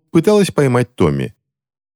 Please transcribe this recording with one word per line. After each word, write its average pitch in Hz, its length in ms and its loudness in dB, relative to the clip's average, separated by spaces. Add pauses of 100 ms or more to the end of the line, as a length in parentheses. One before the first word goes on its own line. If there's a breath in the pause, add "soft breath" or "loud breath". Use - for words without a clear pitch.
(100)
пыталась 202 400 2
поймать 123 460 -2
Томми. 69 380 -2 (600)